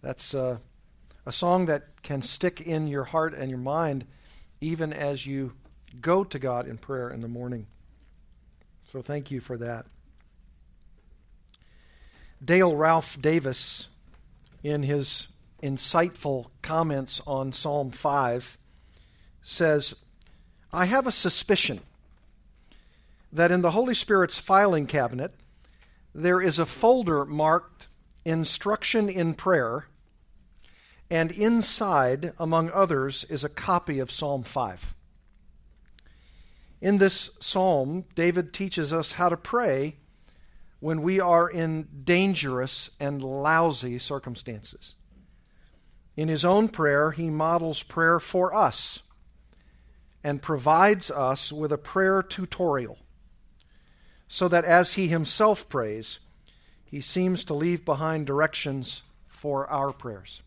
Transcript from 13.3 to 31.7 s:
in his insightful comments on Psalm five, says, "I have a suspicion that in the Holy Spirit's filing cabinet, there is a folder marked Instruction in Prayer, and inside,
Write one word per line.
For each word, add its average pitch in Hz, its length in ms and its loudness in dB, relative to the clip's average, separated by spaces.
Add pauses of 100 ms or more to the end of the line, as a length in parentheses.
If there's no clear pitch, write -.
in 147 200 -2
his 139 440 -2 (340)
insightful 139 840 -2 (140)
comments 156 680 -2
on 135 240 -4
Psalm 143 400 -4
five, 131 680 -2 (840)
says, - 600 0 (680)
"I 180 140 2
have 254 200 2
a 247 60 -2
suspicion - 680 0 (1500)
that 170 200 4
in 180 100 4
the 170 100 4
Holy 240 220 2
Spirit's 190 460 2
filing 190 480 4
cabinet, 127 480 -2 (800)
there 180 260 4
is 170 160 2
a 165 80 2
folder 202 600 2
marked 156 600 0 (380)
Instruction 202 840 -2
in 170 280 -2
Prayer, 143 500 0 (1200)
and 165 220 0
inside, 175 1080 2